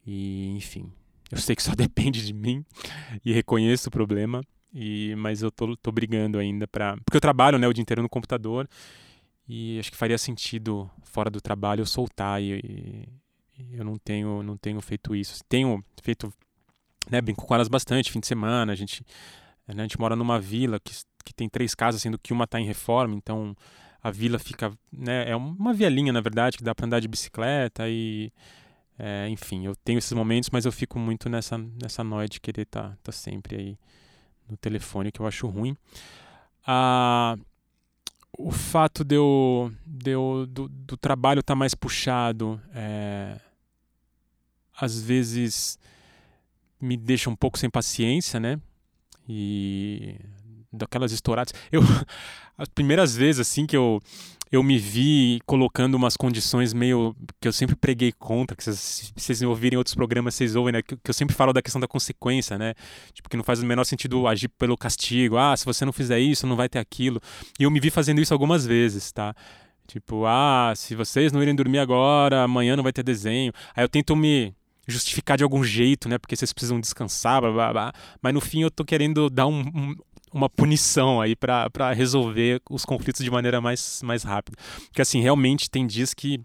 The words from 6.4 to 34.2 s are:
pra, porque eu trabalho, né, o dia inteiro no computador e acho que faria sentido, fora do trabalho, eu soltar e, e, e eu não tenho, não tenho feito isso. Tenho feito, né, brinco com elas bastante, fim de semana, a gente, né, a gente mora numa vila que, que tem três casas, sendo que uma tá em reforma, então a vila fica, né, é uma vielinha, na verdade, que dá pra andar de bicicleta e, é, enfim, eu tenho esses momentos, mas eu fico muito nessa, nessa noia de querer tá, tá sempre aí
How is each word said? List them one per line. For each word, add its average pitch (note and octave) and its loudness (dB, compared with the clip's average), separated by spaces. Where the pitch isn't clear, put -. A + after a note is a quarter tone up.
pra, G#2 -4
porque - 2
eu D3 8
trabalho, C3+ 8
né, A#2+ 4
o A#2+ 4
dia A#2 -2
inteiro A2+ -2
no A#2 -2
computador A#2+ -6
e A2+ -8
acho G#2+ -10
que - -20
faria A#2 0
sentido, G#2+ -6
fora G#2+ -4
do G#2 -10
trabalho, G#2 -2
eu G#2+ -2
soltar G2+ -4
e, G2 -4
e, G#2 -12
e B2 -16
eu A2+ -8
não G#2+ -8
tenho, G#2 -6
não G2+ -8
tenho G#2 -8
feito - -8
isso. - -6
Tenho B2 0
feito, A2 -6
né, A#2+ 2
brinco A2 -6
com B2+ 0
elas A#2 4
bastante, B2+ -2
fim A2+ -6
de - -10
semana, A2+ -2
a G2 -4
gente, - -10
né, G#2+ -16
a A2 -6
gente A2 -8
mora A2+ 0
numa A#2 0
vila G#2+ -2
que, - -18
que - -20
tem A2+ -6
três B2 -2
casas, A2+ 0
sendo A2 -6
que - -8
uma A#2+ 0
tá - -8
em A2 -4
reforma, A#2 -2
então G#2+ -8
a A2+ -6
vila A2 -2
fica, - -8
né, B2 -4
é A#2 -2
uma F3+ -2
vielinha, C#3+ 2
na A#2 2
verdade, A#2 0
que A#2+ -14
dá A2+ -2
pra - -6
andar A#2 0
de A2+ -6
bicicleta A#2 -4
e, A2 -6
é, G2+ -6
enfim, G2 -8
eu G2 -6
tenho A#2+ 0
esses - -4
momentos, A#2 0
mas B2 -2
eu B2 0
fico - -8
muito A2+ -4
nessa, A#2 -6
nessa A2+ -10
noia G#2+ -6
de - -14
querer G#2+ -8
tá, G2+ -12
tá A2+ -12
sempre G2 -12
aí G2+ -12